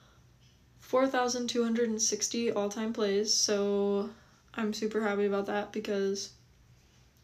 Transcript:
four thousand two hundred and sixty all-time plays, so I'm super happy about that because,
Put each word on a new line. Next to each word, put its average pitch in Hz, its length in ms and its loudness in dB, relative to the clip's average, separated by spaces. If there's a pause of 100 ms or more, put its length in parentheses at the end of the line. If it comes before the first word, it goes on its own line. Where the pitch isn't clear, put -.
(800)
four 262 300 2
thousand 247 400 0
two 233 160 0
hundred 233 240 2
and 220 120 -2
sixty 233 520 -2
all-time 214 400 -2
plays, 214 420 2
so 202 760 0 (440)
I'm 214 180 -2
super 214 300 -2
happy 202 240 2
about 202 200 0
that 208 260 -2
because, 202 580 -2 (920)